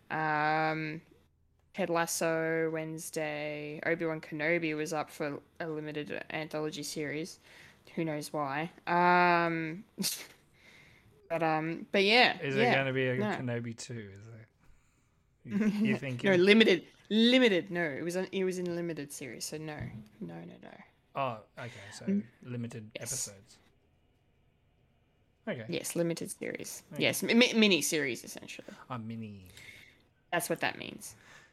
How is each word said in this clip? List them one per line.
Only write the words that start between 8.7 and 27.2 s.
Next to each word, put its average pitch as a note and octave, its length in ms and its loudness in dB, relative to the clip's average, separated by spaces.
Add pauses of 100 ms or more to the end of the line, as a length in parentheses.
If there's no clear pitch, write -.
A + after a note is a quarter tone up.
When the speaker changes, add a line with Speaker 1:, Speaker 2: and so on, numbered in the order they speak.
Speaker 2:
Um, F3 960 4 (140)
<laughs> - 1300 -10
but, E3 120 -2
um, D#3+ 480 0
but G3+ 140 4
yeah, A3 380 8
Speaker 1:
Is C#3 120 0
Speaker 2:
yeah, A3 120 4
Speaker 1:
there A#3 80 6
gonna C3+ 180 2
be C3 160 2
a B2+ 80 2
Speaker 2:
no. - 80 0 (120)
Speaker 1:
Kenobi A#2+ 380 -4
two, A2+ 400 -12
is G2+ 120 -18
there? - 1300 -12
You, G#3+ 80 4
Speaker 2:
<laughs> G#3 260 2
Speaker 1:
you - 40 2
think B2+ 280 -6
Speaker 2:
No, G3 80 6
Speaker 1:
it F3 80 8
Speaker 2:
limited, G#3 440 8 (240)
limited. A3+ 640 6
No, F3 140 -2
it C#3+ 200 -4
was F3 120 -4
an, F#3 160 -2
it F#3+ 120 0
was F#3 140 -2
in F3 180 -4
limited D#3+ 340 -6
series, - 360 -10
so - 100 -8
no, D3+ 220 -10 (420)
no, E3+ 140 -10
no, E3+ 280 -14
no. - 140 -18 (400)
Speaker 1:
Oh, B2+ 220 -4 (200)
okay, A#2+ 120 -10 (280)
so - 60 -14
Speaker 2:
Mm. G3+ 180 0 (200)
Speaker 1:
limited A#2 480 -8 (100)
Speaker 2:
Yes. - 120 -8
Speaker 1:
episodes. G#2 440 -10 (1900)
Okay. C3 200 -6
Speaker 2:
Yes, - 280 -4
limited E3+ 340 -2
series. - 520 -10 (100)
Speaker 1:
Okay. - 100 -6
Speaker 2:
Yes, - 200 0